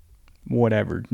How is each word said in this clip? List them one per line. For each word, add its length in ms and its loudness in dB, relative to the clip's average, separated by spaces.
whatever. 680 0